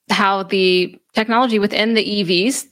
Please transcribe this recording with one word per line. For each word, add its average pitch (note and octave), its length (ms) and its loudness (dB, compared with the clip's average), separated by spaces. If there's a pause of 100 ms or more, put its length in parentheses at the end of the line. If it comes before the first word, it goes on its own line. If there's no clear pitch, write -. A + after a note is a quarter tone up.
how G3 340 0
the F#3 540 0 (160)
technology A3+ 460 0
within G#3 340 0
the A3 100 2
E G#3 200 -2
Vs, F#3 480 -2